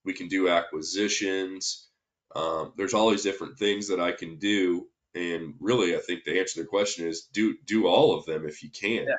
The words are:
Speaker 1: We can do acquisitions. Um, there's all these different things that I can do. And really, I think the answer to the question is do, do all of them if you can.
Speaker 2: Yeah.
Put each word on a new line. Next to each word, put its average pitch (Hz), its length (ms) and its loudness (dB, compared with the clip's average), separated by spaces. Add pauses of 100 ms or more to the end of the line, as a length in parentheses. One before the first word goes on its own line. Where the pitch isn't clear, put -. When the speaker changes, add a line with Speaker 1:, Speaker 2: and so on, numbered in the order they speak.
Speaker 1:
We 95 100 -4
can 87 140 -10
do 92 200 2
acquisitions. 95 1400 -2 (480)
Um, 80 420 -4
there's 98 180 -2
all 110 160 6
these 98 140 2
different 95 340 -4
things 101 300 0
that 90 120 0
I 87 120 2
can 82 260 -10
do. 92 500 2 (260)
And 85 460 -6
really, 98 340 2
I 76 40 0
think 90 260 -6
the 85 160 0
answer 92 140 -2
to 85 80 -6
the 80 40 -10
question 98 400 0
is 82 180 -6
do, 104 420 0
do 107 220 4
all 101 300 6
of 73 60 -12
them 78 240 -4
if - 140 -12
you 76 80 -16
can. 104 360 -2
Speaker 2:
Yeah. - 120 0